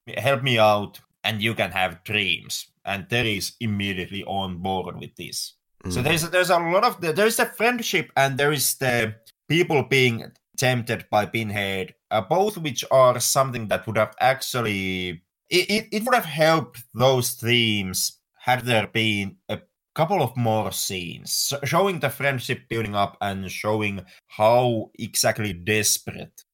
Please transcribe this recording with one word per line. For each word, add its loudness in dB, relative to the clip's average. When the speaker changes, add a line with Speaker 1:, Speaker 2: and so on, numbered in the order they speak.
Speaker 1:
help 0
me 2
out, 4
and -2
you 0
can -2
have -2
dreams." -4
And -8
Terry 0
is -8
immediately -4
on -6
board -6
with -16
this. -10
So -2
Speaker 2:
Mm. 0
Speaker 1:
there's, 0
there's 2
a 4
lot 2
of, 0
the, -2
there's 2
the 2
friendship -2
and 2
there 2
is 0
the 0
people 2
being 2
tempted 0
by 4
Pinhead, -4
uh, 2
both 0
which -6
are 6
something 0
that -2
would -4
have 0
actually, -2
it, 2
it, 0
it -2
would 2
have 0
helped 2
those 4
themes 0
had 0
there 2
been 0
a -6
couple 0
of -2
more 0
scenes, -6
s-, -6
showing 2
the 0
friendship -4
building -4
up 0
and -4
showing -2
how 4
exactly -2
desperate -2